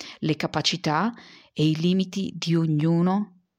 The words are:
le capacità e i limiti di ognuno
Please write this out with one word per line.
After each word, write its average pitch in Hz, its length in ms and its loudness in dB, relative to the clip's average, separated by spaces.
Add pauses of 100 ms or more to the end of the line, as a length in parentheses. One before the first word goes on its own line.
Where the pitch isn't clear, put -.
(180)
le 156 180 0
capacità 165 760 -2 (400)
e 151 140 2
i 156 100 4
limiti 185 600 0
di 165 180 -2
ognuno 170 920 0 (140)